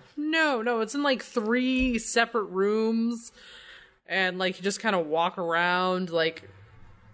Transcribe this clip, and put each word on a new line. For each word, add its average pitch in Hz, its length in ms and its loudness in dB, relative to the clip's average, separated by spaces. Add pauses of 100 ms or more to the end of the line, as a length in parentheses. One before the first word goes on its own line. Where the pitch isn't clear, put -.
(160)
No, 302 460 0
no, 233 180 0
it's 214 140 -4
in, 285 80 -2
like, 269 200 2
three 254 760 0
separate 226 480 0
rooms. 220 840 0 (800)
And, 185 300 0
like, 185 200 0
you 180 60 -14
just 202 160 -2
kinda 208 180 2
walk 165 400 0
around, 180 720 2
like 165 380 0 (640)